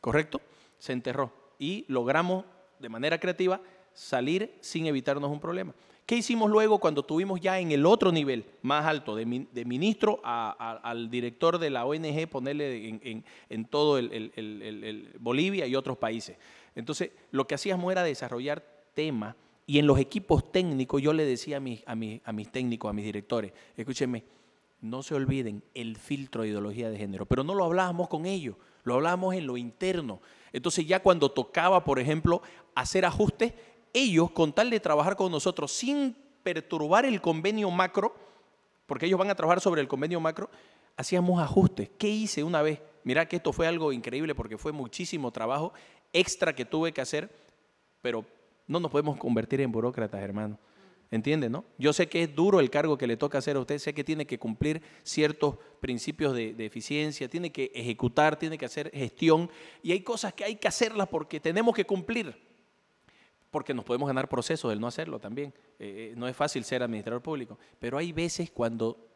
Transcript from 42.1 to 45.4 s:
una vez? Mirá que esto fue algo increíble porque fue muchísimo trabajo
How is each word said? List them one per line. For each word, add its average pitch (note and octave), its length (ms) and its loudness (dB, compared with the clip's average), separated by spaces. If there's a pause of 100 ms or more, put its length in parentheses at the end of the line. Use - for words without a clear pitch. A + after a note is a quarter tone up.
una E3 180 0
vez? D3+ 200 0 (240)
Mirá D3 240 2
que F3 80 -4
esto E3 160 -2
fue E3 160 2
algo D#3+ 240 0
increíble C3 420 -4
porque A2 240 -8
fue D3+ 140 -6
muchísimo C#3+ 580 -6
trabajo C3+ 420 -4 (400)